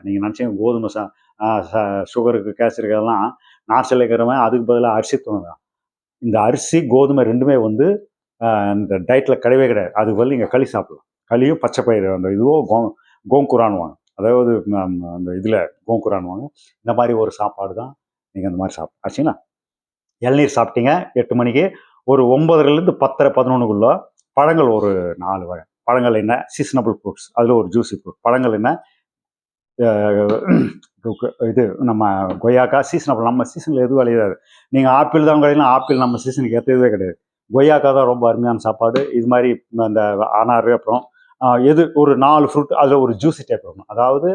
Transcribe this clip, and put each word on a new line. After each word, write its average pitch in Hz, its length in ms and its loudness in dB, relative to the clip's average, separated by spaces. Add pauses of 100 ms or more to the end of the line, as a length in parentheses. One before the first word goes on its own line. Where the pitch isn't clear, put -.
நீங்க 98 180 -6
நினைச்சீங்க 107 380 -6
கோதுமை 113 300 -2
சா-, 104 220 -8 (300)
ஆ, 107 60 -4 (140)
சா-, 101 440 -4
சுகருக்கு, 113 520 -2
கேன்சருக்கு 110 400 -2
அதெல்லாம் 107 280 -2 (440)
நார்ச்சல் 123 320 2
இருக்கிறவன் 117 400 0
அதுக்கு 117 260 0
பதிலா 120 260 2
அரிசி 110 240 -2
தூணுதான். 92 420 -8 (640)
இந்த 110 180 -2
அரிசி, 135 460 0
கோதுமை 135 380 2
ரெண்டுமே 127 360 0
வந்து, 110 260 0 (540)
ஆ, 117 80 -2 (240)
இந்த 101 260 -4
டயட்ல 127 360 0
கிடையவே 131 320 2
கிடையாது. 104 280 -2
அதுக்கு 107 240 0
பதிலா 131 180 0
நீங்க 110 120 -2
களி 131 180 0
சாப்பிடலாம். 92 400 -8 (240)
களியும் 131 300 2
பச்சை 120 240 -2
பயிறு, 104 300 2
அந்த 92 140 -4
இதுவோ 117 280 2 (120)
கோ-, 110 240 0 (340)
கோங்குரான்னுவாங்க. 113 680 0 (200)
அதாவது, 120 380 2 (140)
ம், 92 480 -4
அந்த 90 160 -8
இதுல 98 260 -2 (300)
கோங்குரான்னுவாங்க. 101 580 -4 (420)
இந்த 117 80 -4
மாதிரி 120 240 0
ஒரு 110 120 0
சாப்பாடு 101 440 -8
தான் 123 180 -12 (420)
நீங்க 95 140 -8
அந்த 90 120 -6
மாதிரி 92 160 -6
சாப்பிடணும். - 260 -14
ஆச்சுங்களா? 131 320 -4 (880)
இளநீர் 135 340 2
சாப்பிட்டீங்க 120 360 0 (200)
எட்டு 120 220 -2
மணிக்கு, 123 300 0 (400)
ஒரு 131 220 4
ஒன்பதரைலேருந்து 151 720 4
பத்தரை, - 360 0
பதினொன்னுக்குள்ள 120 560 2 (480)
பழங்கள் 151 320 2
ஒரு 104 220 2 (280)
நாலு 92 280 -6
வகை. 87 180 -12 (180)
பழங்கள் 120 320 2
என்ன? 110 200 0 (120)
சீசனபிள் 120 500 -4
ஃப்ரூட்ஸ், - 360 -14
அதுல 120 220 2
ஒரு 107 140 2
ஜூஸி 113 280 -2
ஃப்ரூட். - 240 -18
பழங்கள் 123 320 0
என்ன? 107 180 0 (1080)
ஆ, 120 100 0 (1600)
இது 123 140 0 (160)
நம்ம 110 260 0 (300)
கொய்யாக்கா 123 460 2
சீசனபிள், 131 480 -2
நம்ம 123 160 0
சீசன்ல 139 400 -4
எதுவும் 131 160 0
விளையாது. 113 340 0 (380)
நீங்க 131 180 2
ஆப்பிள் 151 380 2
தான் 151 140 4
கிடைக்கலாம், 147 300 4
ஆப்பிள் 131 320 0
நம்ம 120 140 -2
சீசனுக்கு 127 400 -2
ஏத்ததே 123 320 2
கிடையாது. 92 260 -4 (340)
கொய்யாக்கா 139 440 4
தான் 131 180 4
ரொம்ப 120 160 -2
அருமையான 117 300 0
சாப்பாடு. 117 420 -2 (120)
இது 120 140 0
மாதிரி 123 240 2 (260)
அந்த 107 260 0 (300)
அனாறு, 113 400 2
அப்புறம், 117 300 -2 (380)
ஆ, 123 180 2
எது 151 240 4 (120)
ஒரு 147 220 4
நாலு 147 300 4
ஃப்ரூட், 143 260 -2
அதுல 139 280 2
ஒரு 120 120 0
ஜூஸி 131 340 -2
டைப் - 180 -4
இருக்கணும். 92 300 -20
அதாவது 135 400 0